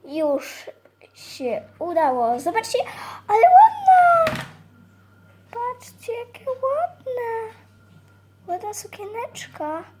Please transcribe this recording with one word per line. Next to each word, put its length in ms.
już 640
się 480
udało. 600
Zobaczcie, 380
ale 120
ładna! 1000
Patrzcie, 640
jakie 380
ładne. 1040
Ładna 280
sukieneczka. 1080